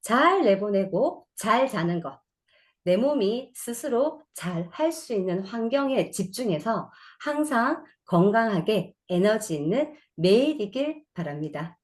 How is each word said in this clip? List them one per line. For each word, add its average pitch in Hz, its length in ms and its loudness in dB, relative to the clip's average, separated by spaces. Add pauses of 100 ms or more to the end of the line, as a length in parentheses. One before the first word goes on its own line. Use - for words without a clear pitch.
잘 320 420 4
내보내고, 202 800 0 (100)
잘 240 320 2
자는 170 340 -2
것. - 180 -12 (640)
내 180 140 2
몸이 247 580 0
스스로 254 640 -4 (120)
잘 175 380 -6
할 320 200 0
수 - 220 -8
있는 185 300 -2
환경에 233 680 0
집중해서 202 800 -4 (300)
항상 294 640 0 (220)
건강하게 202 880 2 (160)
에너지 196 460 0
있는 202 380 -2 (220)
매일이길 262 880 0 (100)
바랍니다. 151 720 -8